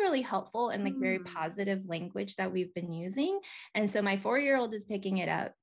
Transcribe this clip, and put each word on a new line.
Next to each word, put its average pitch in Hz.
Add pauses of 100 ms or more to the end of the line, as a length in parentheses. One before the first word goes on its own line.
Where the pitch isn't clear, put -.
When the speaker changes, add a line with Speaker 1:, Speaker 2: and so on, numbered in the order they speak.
Speaker 1:
really 302
helpful 226
and, 202
like, 190
very 185
Speaker 2:
Mm. 180
Speaker 1:
positive 190
language 185
that 190
we've 180
been 175
using. 262 (360)
And 208
so 208
my 196
four-year-old 233
is 208
picking 196
it 165
up -